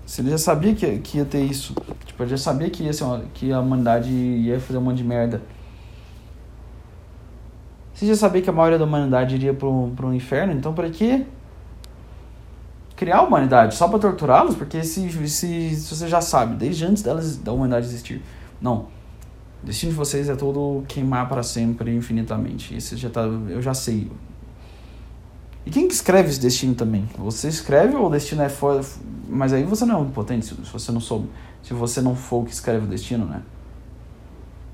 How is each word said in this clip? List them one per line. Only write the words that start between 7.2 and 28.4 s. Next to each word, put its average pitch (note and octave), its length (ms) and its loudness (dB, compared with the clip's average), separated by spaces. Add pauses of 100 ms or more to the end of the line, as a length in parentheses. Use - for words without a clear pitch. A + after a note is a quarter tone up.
Se G3+ 140 0
já G#3+ 80 8
sabia F#3+ 260 6
que F#3 80 2
a E3+ 40 2
maioria E3 260 6
da D#3 60 4
humanidade C3+ 500 2
iria C3+ 180 2
pro, C3 420 0
pro B2+ 180 -2
inferno, C#3+ 400 0
então C#3+ 200 -2
pra E3 160 -2
que A#3+ 360 2 (1700)
criar F3 220 4
a E4+ 40 8
humanidade? C3 540 8
Só F3 120 4
pra G#3 120 2
torturá-los? F#3+ 560 6
Porque D#3+ 280 -4
se, F3 280 -2 (180)
se, E3 460 -2
se D#3 200 -6
você E3 120 -4
já E3+ 140 4
sabe, A#2 340 2
desde D#3 300 -2
antes G3+ 180 4
delas, D#3 340 -2
da - 140 -6
humanidade B2 340 2
existir, A#2+ 360 -10 (380)
"Não, A2+ 280 -2 (760)
o - 40 -14
destino - 260 -4
de D#3 60 0
vocês C#3+ 300 -2
é C#3 80 0
todo C#3 520 -2
queimar C3 420 0
pra B2+ 140 -2
sempre, A#2 520 0
infinitamente. A2+ 800 -4
Esse A#2+ 240 -8
já A#2+ 120 -6
tá, A2+ 120 -2
eu A2 400 -2
já C3 120 -2
sei." A2 360 -2 (1600)
E - 40 -8
quem D4+ 180 4
que - 60 2
escreve F3+ 360 6
esse C3+ 100 -2
destino B2+ 340 2
também? A2 340 0 (100)
Você A2+ 300 -4
escreve D#3+ 480 4
ou A3+ 120 2
o - 20 4
destino D3 320 0